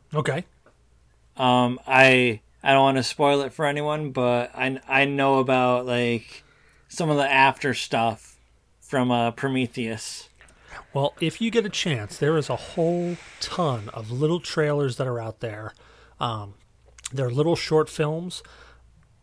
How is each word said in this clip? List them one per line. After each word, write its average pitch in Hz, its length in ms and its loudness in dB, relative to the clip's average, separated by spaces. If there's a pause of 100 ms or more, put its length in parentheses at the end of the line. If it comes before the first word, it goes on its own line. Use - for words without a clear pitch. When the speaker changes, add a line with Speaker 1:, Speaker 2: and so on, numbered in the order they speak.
(140)
Speaker 1:
Okay. 147 320 -2 (920)
Speaker 2:
Um, 123 500 2
I, 127 540 6 (220)
I 143 100 4
don't 135 100 6
wanna 135 200 2
spoil 143 380 2
it 131 120 -6
for 156 120 -4
anyone, 147 460 -2
but 123 440 0
I, 131 320 -4
I 135 180 4
know 139 340 2
about, 127 480 2
like, 120 560 -2 (440)
some 165 220 -4
of 147 80 2
the 139 140 0
after 135 420 4
stuff 117 640 -2 (420)
from, 127 320 -2
uh, 120 200 2
Prometheus. 123 1000 -6 (640)
Speaker 1:
Well, 139 280 0
if 160 180 -2
you 226 120 -2
get 226 160 2
a - 20 -6
chance, 123 480 -4
there 151 180 2
is 147 140 -2
a 127 60 -2
whole 175 600 -2 (220)
ton 123 540 -4
of 110 180 -12
little 156 280 0
trailers 147 580 -2
that 135 100 -2
are 120 120 -4
out 113 200 -10
there. 107 340 -10 (460)
Um, 110 360 -6 (580)
they're 127 160 -2
little 151 260 0
short 156 340 0
films, 165 520 -6 (800)